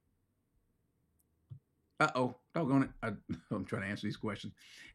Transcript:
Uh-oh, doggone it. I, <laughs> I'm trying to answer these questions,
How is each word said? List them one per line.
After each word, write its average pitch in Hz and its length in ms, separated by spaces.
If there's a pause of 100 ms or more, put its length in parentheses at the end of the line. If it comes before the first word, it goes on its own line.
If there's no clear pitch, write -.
(2000)
Uh-oh, 127 360 (180)
doggone 131 300
it. 135 60 (120)
I, 113 100 (200)
<laughs> - 220
I'm 101 100
trying 101 180
to 98 60
answer 104 180
these - 100
questions, 104 380 (400)